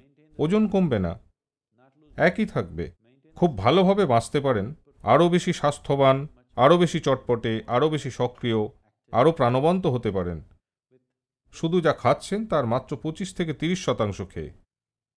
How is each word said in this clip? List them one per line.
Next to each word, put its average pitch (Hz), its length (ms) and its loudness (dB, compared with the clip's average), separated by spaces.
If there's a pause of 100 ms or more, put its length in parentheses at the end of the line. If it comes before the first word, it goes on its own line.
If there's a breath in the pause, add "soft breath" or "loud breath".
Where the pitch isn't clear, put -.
(360)
ওজন 202 300 2
কমবে 180 320 2
না, 85 200 -4 (1000)
একই 175 280 2
থাকবে, 85 460 -8 (440)
খুব 160 220 0
ভালোভাবে 185 480 4
বাঁচতে 127 340 0
পারেন, 127 360 -2 (280)
আরও 170 260 6
বেশি 175 240 0
স্বাস্থ্যবান, 139 760 0 (280)
আরও 147 220 4
বেশি 175 220 0
চটপটে, 117 680 -2
আরও 131 220 0
বেশি 143 220 -6
সক্রিয়, 117 460 -4 (540)
আরও 127 200 4
প্রাণবন্ত 151 540 0
হতে 117 260 -2
পারেন, 87 300 -4 (1120)
শুধু 170 300 -2
যা 156 120 4
খাচ্ছেন 196 540 -2
তার 147 180 0
মাত্র 127 320 -4
পঁচিশ 160 380 -8
থেকে 165 180 -4
তিরিশ 170 320 -4
শতাংশ 107 440 -2
খেয়ে। 78 220 -12 (640)